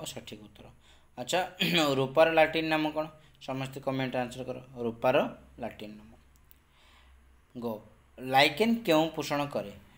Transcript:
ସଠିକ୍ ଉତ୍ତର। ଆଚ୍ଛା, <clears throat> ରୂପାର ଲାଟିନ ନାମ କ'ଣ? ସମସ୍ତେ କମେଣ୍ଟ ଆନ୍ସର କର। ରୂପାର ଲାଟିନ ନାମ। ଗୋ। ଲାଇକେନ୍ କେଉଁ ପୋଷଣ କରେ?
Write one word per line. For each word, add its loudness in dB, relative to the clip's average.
ସଠିକ୍ -14
ଉତ୍ତର। -20
ଆଚ୍ଛା, -2
<clears throat> 2
ରୂପାର 6
ଲାଟିନ 4
ନାମ 0
କ'ଣ? -4
ସମସ୍ତେ -8
କମେଣ୍ଟ -4
ଆନ୍ସର -6
କର। -10
ରୂପାର 0
ଲାଟିନ -10
ନାମ। -20
ଗୋ। -8
ଲାଇକେନ୍ 2
କେଉଁ 4
ପୋଷଣ -2
କରେ? -6